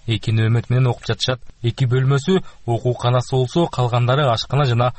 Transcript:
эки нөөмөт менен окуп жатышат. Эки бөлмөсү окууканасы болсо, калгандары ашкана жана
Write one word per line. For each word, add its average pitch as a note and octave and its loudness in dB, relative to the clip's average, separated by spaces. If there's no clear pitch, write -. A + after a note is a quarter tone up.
эки A2+ -2
нөөмөт A2 2
менен B2 2
окуп - -10
жатышат. B2 -4
Эки A#2 0
бөлмөсү C3 2
окууканасы B2 0
болсо, B2+ 0
калгандары B2 0
ашкана C3 0
жана A#2+ 0